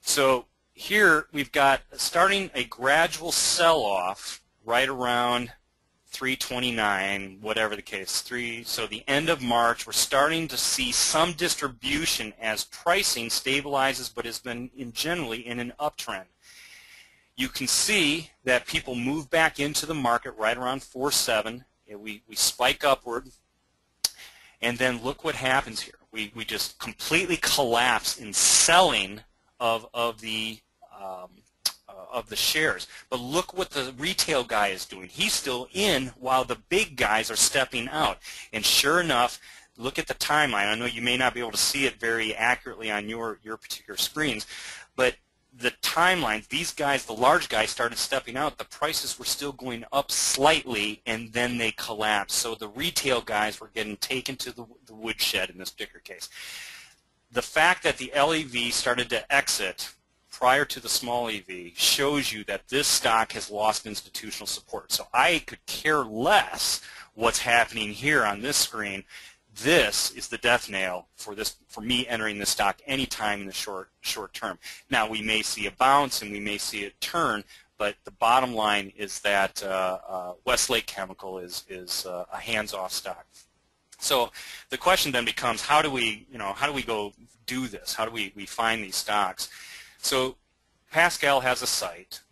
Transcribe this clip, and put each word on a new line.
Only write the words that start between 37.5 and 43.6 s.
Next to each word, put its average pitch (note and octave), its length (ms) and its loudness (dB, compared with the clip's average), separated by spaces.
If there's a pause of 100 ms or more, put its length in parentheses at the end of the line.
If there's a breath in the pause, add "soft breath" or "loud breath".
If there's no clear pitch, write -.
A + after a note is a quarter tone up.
out. C#3+ 300 0 (340 loud breath)
And G#2+ 120 -4
sure D#3 360 4
enough, B2 400 2 (360 loud breath)
look B2+ 220 -6
at D#3 80 -4
the C3+ 80 -4
timeline. B2 560 2
I G#2+ 40 2
know A#2 120 -2
you A#2 160 -4
may B2 140 2
not B2+ 180 2
be A#2+ 60 -6
able A#2 120 -4
to G#2 40 -4
see C#3 300 2
it A#2 140 -2
very A2+ 340 0
accurately A2+ 560 -2
on G#2 180 -4
your, A2+ 340 -8
your A2 140 -10
particular - 400 -12